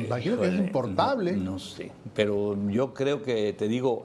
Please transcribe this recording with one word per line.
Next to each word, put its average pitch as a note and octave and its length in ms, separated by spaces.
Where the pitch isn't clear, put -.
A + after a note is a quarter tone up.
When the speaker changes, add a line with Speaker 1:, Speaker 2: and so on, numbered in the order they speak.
Speaker 1:
Imagino B2+ 320
que F#3+ 80
es F3+ 60
Speaker 2:
híjole, F#3+ 120
Speaker 1:
importable. F3 680
Speaker 2:
no, F#3 180
no F#2+ 80
sé, - 320
pero G#2 420
yo B2 260
creo C#3 260
que, G#2+ 320
te G#2+ 140
digo, A#2+ 380